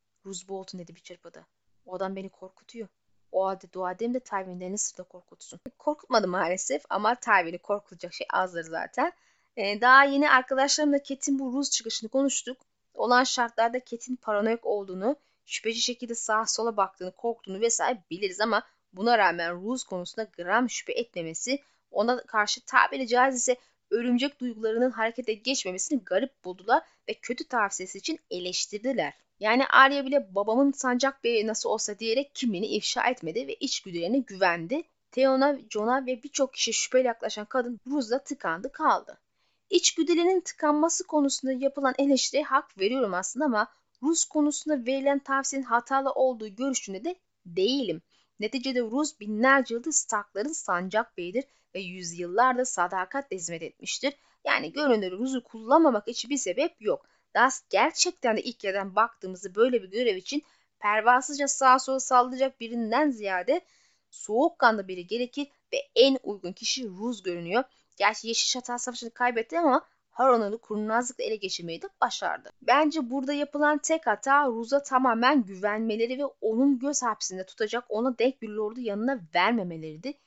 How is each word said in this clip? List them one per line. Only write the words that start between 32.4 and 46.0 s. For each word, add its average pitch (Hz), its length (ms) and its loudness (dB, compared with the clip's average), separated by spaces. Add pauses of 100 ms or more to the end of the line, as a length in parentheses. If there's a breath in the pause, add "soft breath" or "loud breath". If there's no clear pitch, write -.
ifşa - 420 -2
etmedi 240 380 -6
ve 277 60 -8
içgüdülerine 190 640 -4
güvendi. 190 640 0 (280)
Theon'a, 269 460 2 (120)
Jon'a 247 360 -2
ve 247 180 -6
birçok 262 300 -2
kişi - 200 -4
şüpheyle 254 340 2
yaklaşan 220 380 -6
kadın 240 340 -4 (120)
Rose'la 262 320 -2
tıkandı 202 480 -6
kaldı. - 460 0 (520)
İçgüdülerinin 349 720 2
tıkanması 302 680 0
konusunda 277 460 0
yapılan 269 440 0
eleştiriye 277 460 2
hak 285 340 -2
veriyorum 208 360 0
aslında 190 320 -2
ama 226 220 2 (360 soft breath)
Roose 320 260 0
konusunda 294 560 0
verilen 269 340 0
tavsiyenin 269 460 -4
hatalı 262 460 0